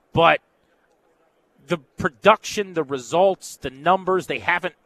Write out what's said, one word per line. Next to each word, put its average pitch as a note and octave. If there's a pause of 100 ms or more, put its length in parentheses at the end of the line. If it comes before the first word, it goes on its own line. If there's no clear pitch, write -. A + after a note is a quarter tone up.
(120)
but D#3+ (1200)
the D#3+
production, F#3+
the E3
results, C#3
the C3+
numbers, F3+
they C3
haven't E3+ (120)